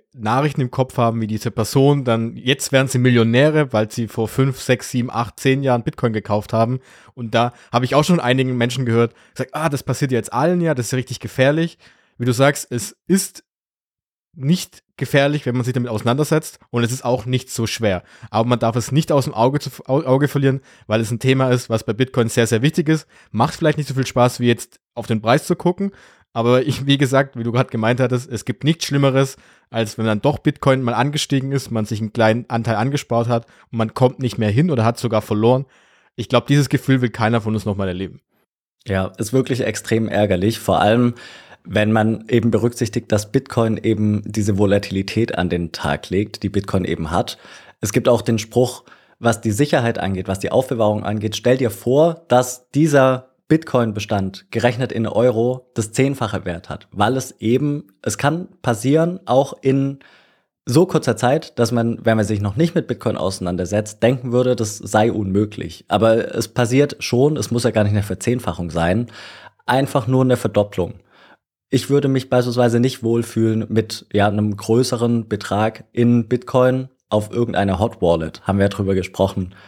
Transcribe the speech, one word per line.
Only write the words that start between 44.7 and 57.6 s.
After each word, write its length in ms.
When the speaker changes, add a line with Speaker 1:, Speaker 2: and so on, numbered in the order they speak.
Speaker 2:
an 120
den 220
Tag 380
legt, 340
die 60
Bitcoin 360
eben 260
hat. 260
Es 100
gibt 160
auch 140
den 180
Spruch, 460
was 240
die 100
Sicherheit 460
angeht, 300
was 120
die 120
Aufbewahrung 520
angeht, 320
stell 220
dir 140
vor, 560
dass 420
dieser 600
Bitcoin-Bestand 1040
gerechnet 420
in 140
Euro 680
das 180
Zehnfache 540
Wert 240
hat, 220
weil 260
es 220
eben, 480